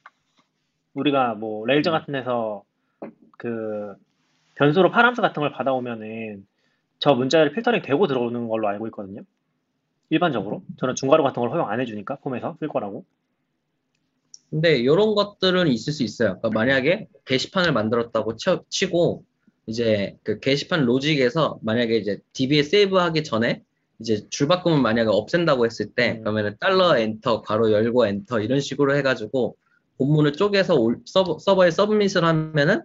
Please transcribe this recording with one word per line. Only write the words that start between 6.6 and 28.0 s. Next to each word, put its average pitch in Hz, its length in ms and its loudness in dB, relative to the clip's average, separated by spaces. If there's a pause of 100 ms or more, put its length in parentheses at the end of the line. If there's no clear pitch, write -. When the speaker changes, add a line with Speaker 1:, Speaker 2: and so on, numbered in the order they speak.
Speaker 1:
저 143 160 2
문자열이 143 380 2
필터링 202 300 -2
되고 151 240 0
들어오는 120 420 -4
걸로 110 200 -2
알고 104 200 -6
있거든요. 107 340 -14 (840)
일반적으로. 131 540 -2 (160)
저는 131 160 -4
중괄호 143 300 2
같은 127 160 -2
걸 120 100 -2
허용 156 180 -4
안 110 120 -4
해주니까 107 360 -8
폼에서 127 440 -8
쓸 151 80 -6
거라고. 113 360 -8 (1500)
Speaker 2:
근데 151 340 2
요런 202 300 4
것들은 185 520 0
있을 127 260 0
수 139 120 -4
있어요. 104 340 -2
그러니까 113 120 -2
만약에 135 580 0 (160)
게시판을 160 480 -2
만들었다고 113 640 -2
쳐-, - 340 -2
치고 170 540 -2 (420)
이제 110 560 -2
그 107 160 -4
게시판 139 460 0
로직에서 135 800 0
만약에 113 340 0
이제 101 240 -4 (120)
디비에 139 300 2
세이브하기 180 640 2
전에 117 380 -2 (360)
이제 113 320 -4
줄바꿈을 165 500 2
만약에 113 300 2
없앤다고 123 560 2
했을 107 260 -6
때 117 200 0
Speaker 1:
음. 113 80 -10
Speaker 2:
그러면은 104 400 -2
달러 180 360 4
엔터, 110 460 -2
괄호 110 300 2
열고 117 340 2